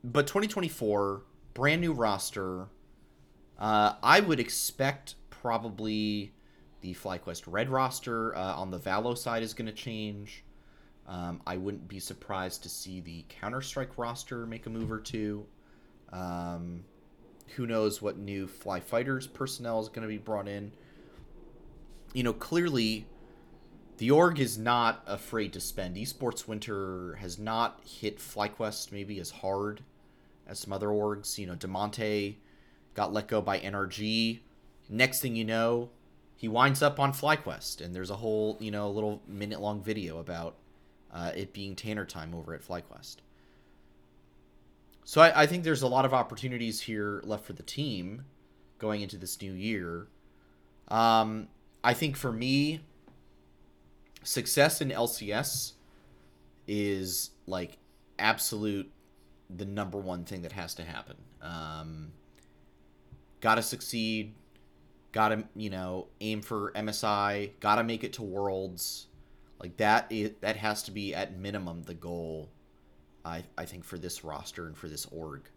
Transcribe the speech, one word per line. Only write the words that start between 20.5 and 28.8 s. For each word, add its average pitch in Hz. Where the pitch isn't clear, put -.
You 127
know, 120
clearly, 127
the 120
org 165
is 117
not 117
afraid 101
to 92
spend. 92
Esports 117
Winter 95
has 90
not 113
hit -
FlyQuest -